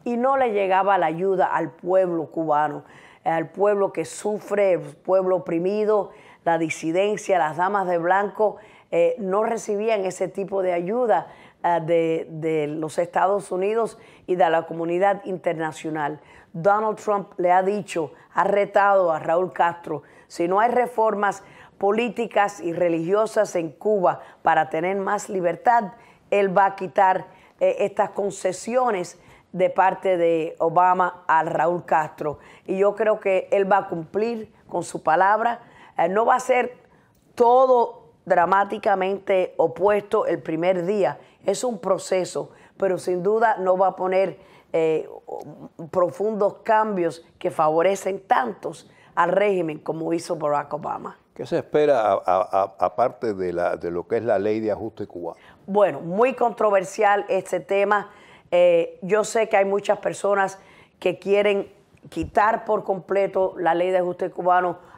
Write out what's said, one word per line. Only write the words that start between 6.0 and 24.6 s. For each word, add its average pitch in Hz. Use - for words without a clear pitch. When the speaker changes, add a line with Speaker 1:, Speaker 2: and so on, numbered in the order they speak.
Speaker 1:
la 165
disidencia, 180
las 156
damas 190
de 175
blanco, 196
eh, 170
no 196
recibían 214
ese 185
tipo 196
de 180
ayuda, 185
eh, 170
de, 165
de 160
los 156
Estados 180
Unidos 208
y 180
de 175
la 165
comunidad 175
internacional. 156
Donald 208
Trump 202
le 180
ha 185
dicho, 190
ha 175
retado 196
a 156
Raúl 165
Castro, 165
si -
no 185
hay 240
reformas 220
políticas 208
y 170
religiosas 180
en 165
Cuba 180
para 160